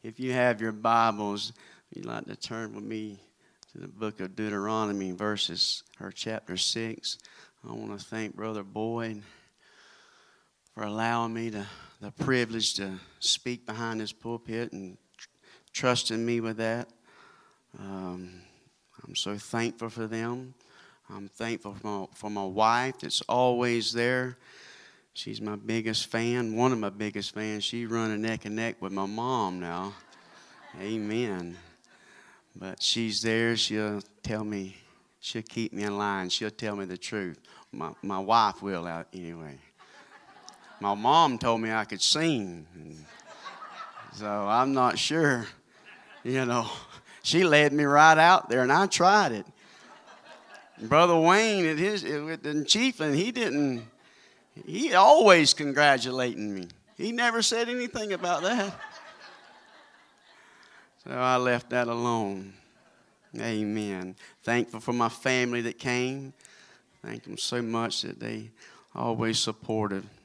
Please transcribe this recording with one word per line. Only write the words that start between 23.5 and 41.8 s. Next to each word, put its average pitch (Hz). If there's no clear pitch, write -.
there. 127
She's 107
my 104
biggest 110
fan, 117
one 123
of 117
my 104
biggest 104
fans. 107
She's 117
running 110
neck 113
and 104
neck 113
with 95
my 98
mom 107
now. 90
Amen. 104
But 92
she's 110
there. 113
She'll 107
tell 110
me, 98
she'll -
keep -
me 101
in 101
line. 98
She'll 107
tell 104
me 98
the 90
truth. 92
My, 78
my 98
wife 101
will, 87
uh, 85
anyway. 82
My 101
mom 135
told 117
me 110
I 110